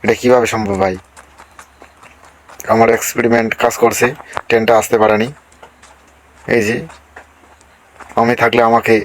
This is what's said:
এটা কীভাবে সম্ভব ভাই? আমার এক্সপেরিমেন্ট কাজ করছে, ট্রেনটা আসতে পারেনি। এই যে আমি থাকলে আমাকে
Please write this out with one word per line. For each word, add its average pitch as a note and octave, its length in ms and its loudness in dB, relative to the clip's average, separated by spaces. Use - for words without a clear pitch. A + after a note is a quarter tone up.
এটা A#2 180 0
কীভাবে B2 260 2
সম্ভব G#2 360 -4
ভাই? F#2+ 120 -2
আমার A2+ 280 2
এক্সপেরিমেন্ট A#2 540 -2
কাজ A#2 140 0
করছে, A#2+ 300 0
ট্রেনটা A2+ 320 2
আসতে A#2 220 -2
পারেনি। G#2+ 260 0
এই A#2 60 2
যে G#2+ 140 -4
আমি A#2 220 2
থাকলে A#2 200 2
আমাকে A2+ 320 2